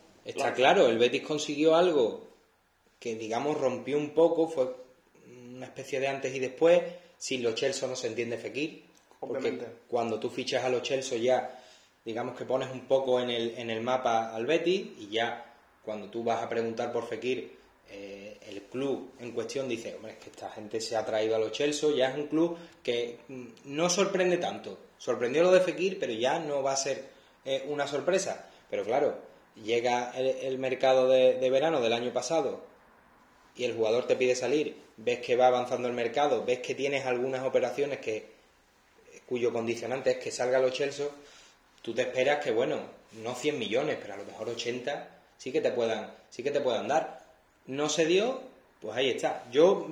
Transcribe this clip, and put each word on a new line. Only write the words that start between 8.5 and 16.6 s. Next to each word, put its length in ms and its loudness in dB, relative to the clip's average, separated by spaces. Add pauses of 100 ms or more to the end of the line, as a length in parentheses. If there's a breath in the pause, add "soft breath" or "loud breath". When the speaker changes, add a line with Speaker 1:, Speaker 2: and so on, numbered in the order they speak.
Speaker 1:
porque 180 -6
Speaker 2:
Obviamente. 300 -4 (200)
Speaker 1:
cuando 320 -2
tú 100 -4
fichas 340 -4
a 60 0
Lo 140 0
Celso 320 -4
ya, 440 0 (460 loud breath)
digamos 320 -6
que 80 -10
pones 260 -2
un 160 -12
poco 320 4
en 100 -2
el, 280 -2
en 120 -6
el 120 -4
mapa 540 0
al 100 -4
Betis, 360 2 (180)
y 100 -14
ya 460 -4 (280)
cuando 260 -8
tú 140 -6
vas 200 0
a 60 -6
preguntar 420 -2